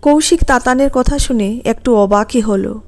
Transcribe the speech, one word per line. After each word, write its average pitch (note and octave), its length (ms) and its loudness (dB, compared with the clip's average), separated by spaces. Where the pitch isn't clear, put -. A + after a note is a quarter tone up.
কৌশিক D4+ 420 2
তাতানের B3+ 460 0
কথা C4+ 300 0
শুনে A3+ 460 -2
একটু A3+ 300 0
অবাকই G#3 460 0
হলো। G#3 460 -4